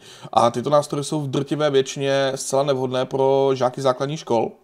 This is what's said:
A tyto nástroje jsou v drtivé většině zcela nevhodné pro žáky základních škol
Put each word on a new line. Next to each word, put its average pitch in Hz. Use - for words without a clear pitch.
A 117
tyto 123
nástroje 147
jsou 156
v 143
drtivé 143
většině 135
zcela 135
nevhodné 131
pro 135
žáky 127
základních 139
škol -